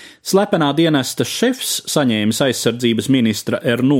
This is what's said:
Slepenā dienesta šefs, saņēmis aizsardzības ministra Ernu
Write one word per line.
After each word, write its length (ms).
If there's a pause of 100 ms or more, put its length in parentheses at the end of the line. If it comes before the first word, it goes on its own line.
(180)
Slepenā 560
dienesta 480
šefs, 600
saņēmis 580
aizsardzības 680
ministra 520
Ernu 380